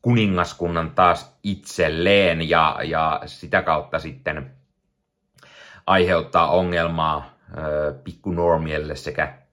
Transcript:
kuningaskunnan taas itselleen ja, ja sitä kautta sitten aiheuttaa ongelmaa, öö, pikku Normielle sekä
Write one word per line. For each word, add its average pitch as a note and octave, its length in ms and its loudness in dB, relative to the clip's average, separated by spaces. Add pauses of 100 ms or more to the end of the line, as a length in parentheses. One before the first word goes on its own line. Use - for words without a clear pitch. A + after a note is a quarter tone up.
kuningaskunnan F2 880 0
taas - 520 2
itselleen F2 1040 2
ja, D#2+ 340 2
ja D#2 420 -2
sitä F2 360 -4
kautta D#2 380 -2
sitten D2 520 -10 (1400)
aiheuttaa F2 640 2
ongelmaa, E2 880 0 (200)
öö, D2+ 360 -4
pikku - 380 -12
Normielle D#2+ 640 0
sekä D2+ 380 -6 (180)